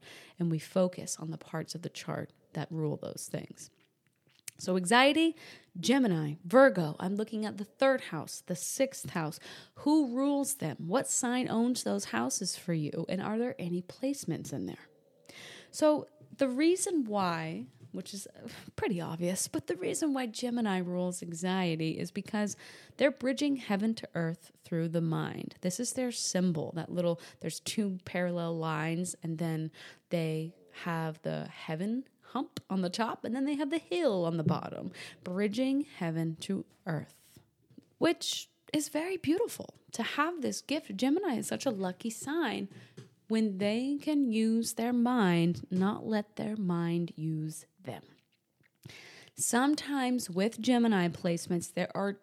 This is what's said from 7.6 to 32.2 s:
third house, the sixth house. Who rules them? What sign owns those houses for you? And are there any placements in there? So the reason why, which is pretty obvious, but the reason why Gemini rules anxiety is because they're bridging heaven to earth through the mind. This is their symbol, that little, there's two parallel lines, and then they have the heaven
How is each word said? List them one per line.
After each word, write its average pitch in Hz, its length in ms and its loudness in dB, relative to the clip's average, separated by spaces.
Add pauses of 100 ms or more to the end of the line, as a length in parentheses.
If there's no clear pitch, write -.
third 269 360 2
house, - 460 -8
the 175 80 -4
sixth - 560 -4
house. 156 300 -4 (360)
Who 294 380 4
rules 277 420 2
them? 156 200 -4 (100)
What 240 220 0
sign 247 400 0
owns 240 340 2
those 202 240 -2
houses 233 480 -2
for - 180 -4
you? 160 360 -2
And 185 120 -2
are 208 180 -2
there 247 200 -2
any 175 240 -2
placements 180 720 -4
in 104 140 -4
there? - 220 -12 (840)
So 302 340 4 (300)
the 269 120 4
reason 320 580 2
why, 180 600 0 (240)
which - 240 -10
is 196 140 -12 (480)
pretty 214 240 0
obvious, 170 480 -2
but - 180 -4
the 349 100 -2
reason 359 380 0
why 262 120 0
Gemini 226 520 0
rules 180 460 0
anxiety 170 720 0
is 175 140 -4
because 208 440 -2 (420)
they're 269 120 6
bridging 277 460 0
heaven 226 400 0
to - 180 -10
earth 165 380 -4 (100)
through 165 280 0
the 165 100 2
mind. 160 600 -2
This 180 180 -2
is 240 140 -4
their 247 180 -2
symbol, 180 640 0
that 160 160 -6
little, 170 280 2 (200)
there's 165 180 -6
two 202 460 -2
parallel 175 520 -2
lines, 160 680 -2
and 165 140 -4
then 160 340 -2 (380)
they 160 440 -2 (300)
have 160 380 -4
the 156 260 -4
heaven 208 560 -6 (280)